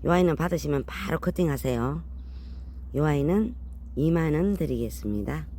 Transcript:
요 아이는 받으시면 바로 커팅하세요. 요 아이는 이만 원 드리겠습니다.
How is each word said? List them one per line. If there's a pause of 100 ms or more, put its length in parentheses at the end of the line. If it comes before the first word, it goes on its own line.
요
아이는
받으시면
바로
커팅하세요. (920)
요
아이는 (420)
이만
원
드리겠습니다. (140)